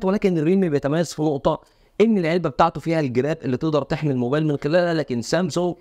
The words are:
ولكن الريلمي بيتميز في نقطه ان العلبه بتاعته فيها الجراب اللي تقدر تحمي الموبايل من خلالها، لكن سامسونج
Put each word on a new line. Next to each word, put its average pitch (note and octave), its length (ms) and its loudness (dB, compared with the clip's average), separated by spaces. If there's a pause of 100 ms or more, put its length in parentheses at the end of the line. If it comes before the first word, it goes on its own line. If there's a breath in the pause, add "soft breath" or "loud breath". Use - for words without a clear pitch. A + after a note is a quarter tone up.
ولكن F#3+ 340 0
الريلمي F3+ 300 2
بيتميز C#3+ 440 -2
في D#3 100 -8
نقطه D3+ 380 -2 (400 soft breath)
ان G#3+ 180 4
العلبه E3 300 0
بتاعته E3 320 0
فيها E3 200 0
الجراب C#3 440 2
اللي B2 120 -2
تقدر D3+ 260 0
تحمي D3 300 -2
الموبايل C3 340 0
من C#3+ 100 0
خلالها، E3+ 380 0
لكن C3 280 -2
سامسونج E3+ 580 -2